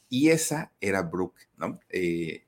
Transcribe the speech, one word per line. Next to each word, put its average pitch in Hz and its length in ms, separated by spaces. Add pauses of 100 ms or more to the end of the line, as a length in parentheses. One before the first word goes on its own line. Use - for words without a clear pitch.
(100)
Y 139 200
esa 156 500
era 98 220
Brooke, 87 540
¿no? - 240 (100)
Eh, 85 580